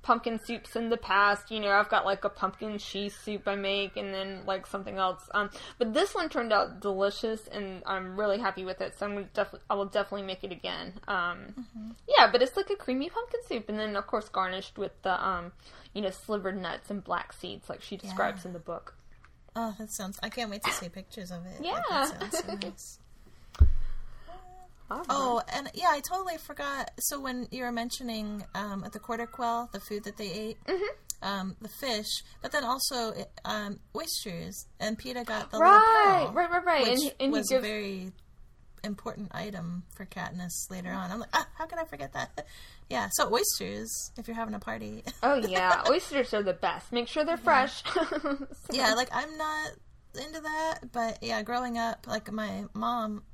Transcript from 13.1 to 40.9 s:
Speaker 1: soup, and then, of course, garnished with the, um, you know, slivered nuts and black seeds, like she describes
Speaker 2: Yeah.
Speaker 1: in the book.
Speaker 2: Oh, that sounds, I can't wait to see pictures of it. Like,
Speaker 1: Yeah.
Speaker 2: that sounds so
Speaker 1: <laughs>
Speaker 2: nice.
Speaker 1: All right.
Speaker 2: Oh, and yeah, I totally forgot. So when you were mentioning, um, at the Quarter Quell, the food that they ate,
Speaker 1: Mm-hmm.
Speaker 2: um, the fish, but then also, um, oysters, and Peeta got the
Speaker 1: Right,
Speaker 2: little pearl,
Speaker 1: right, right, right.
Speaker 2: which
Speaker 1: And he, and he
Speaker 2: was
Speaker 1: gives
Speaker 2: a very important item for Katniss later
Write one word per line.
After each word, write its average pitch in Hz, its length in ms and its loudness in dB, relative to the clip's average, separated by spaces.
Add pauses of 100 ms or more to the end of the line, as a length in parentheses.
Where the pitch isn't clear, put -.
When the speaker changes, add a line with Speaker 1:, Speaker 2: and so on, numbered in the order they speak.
Speaker 1:
soup, 233 200 -6
and 214 120 -4
then, 214 180 -2
of 202 100 -2
course, 208 220 -2
garnished 185 480 -2
with 196 240 -4
the, 185 200 2
um, 180 300 -2 (420)
you 208 80 -4
know, 190 100 0
slivered 196 500 -2
nuts - 300 -6
and 202 120 -6
black - 300 -4
seeds, - 340 -10
like - 140 -8
she - 160 -10
describes 190 460 -2
Speaker 2:
Yeah. 180 60 -8
Speaker 1:
in 180 40 -8
the 175 60 -8
book. - 360 -10 (600)
Speaker 2:
Oh, 226 240 -2
that 214 120 -10
sounds, 196 320 -6
I 214 60 -4
can't 226 220 -2
wait 208 120 -6
to - 80 2
see - 160 -4
pictures 185 440 -10
of 175 140 -8
it. 185 140 -14
Like, 311 60 -6
Speaker 1:
Yeah. - 240 -2
Speaker 2:
that 302 300 2
sounds - 200 -2
so - 140 -4
Speaker 1:
<laughs> 202 140 -4
Speaker 2:
nice. - 320 -14 (1900)
Speaker 1:
All 226 60 -4
right. 359 120 -6
Speaker 2:
Oh, 262 320 2 (120)
and 277 200 -6
yeah, 349 160 2
I 294 120 4
totally 370 360 -2
forgot. 285 640 -6
So 285 200 -2
when 254 320 -4
you 254 120 -6
were 240 80 -2
mentioning, 226 720 -6 (120)
um, 196 280 -4
at 202 80 -8
the 208 80 -10
Quarter 233 280 -6
Quell, 233 440 -2
the 202 80 -8
food 208 260 -6
that 208 120 -10
they 202 140 -6
ate, 214 340 -6
Speaker 1:
Mm-hmm. 381 300 -2 (260)
Speaker 2:
um, 190 400 -4
the 220 80 -10
fish, 220 540 -4 (180)
but - 100 -6
then 294 120 2
also, 247 500 0 (320)
um, 208 340 -4 (160)
oysters, 190 720 -6 (140)
and 220 180 -2
Peeta 247 280 -6
got 220 260 -4
the 220 80 -2
Speaker 1:
Right, 339 100 10
Speaker 2:
little 415 600 10
pearl, - 20 -8
Speaker 1:
right, 339 180 2
right, 349 140 2
right. 311 180 6
Speaker 2:
which 233 100 4
Speaker 1:
And 269 100 4
he, 277 160 2
and - 0 -
he 277 200 4
Speaker 2:
was 214 100 0
Speaker 1:
gives 262 160 6
Speaker 2:
a - 20 -2
very 196 440 -4 (720)
important 208 520 -6
item 175 480 -6 (120)
for 196 100 -10
Katniss 180 680 -6
later 180 200 -6